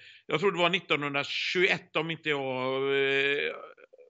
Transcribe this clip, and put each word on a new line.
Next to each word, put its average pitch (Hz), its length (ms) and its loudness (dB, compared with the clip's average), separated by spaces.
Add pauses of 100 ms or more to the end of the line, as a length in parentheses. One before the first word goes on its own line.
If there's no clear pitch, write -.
(260)
jag 147 140 0
tror 190 120 2
det 170 60 -4
var 175 120 4
nittonhundratjugoett, 165 1300 -2
om 165 140 -2
inte 156 180 -6
jag, 131 540 -2 (120)
eh, 139 580 2 (580)